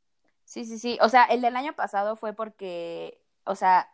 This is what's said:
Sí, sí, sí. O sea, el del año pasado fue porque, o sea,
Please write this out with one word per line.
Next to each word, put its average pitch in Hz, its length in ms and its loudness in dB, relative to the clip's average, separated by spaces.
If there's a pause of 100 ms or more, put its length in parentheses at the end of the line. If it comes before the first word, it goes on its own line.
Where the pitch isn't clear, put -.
(440)
Sí, 240 220 -14
sí, 226 120 -12
sí. 240 220 -6
O 220 80 8
sea, 311 160 8
el 247 160 2
del 247 160 0
año 285 180 -6
pasado 208 420 -4
fue 214 180 -8
porque, 170 840 -10 (260)
o 196 100 -4
sea, 185 400 2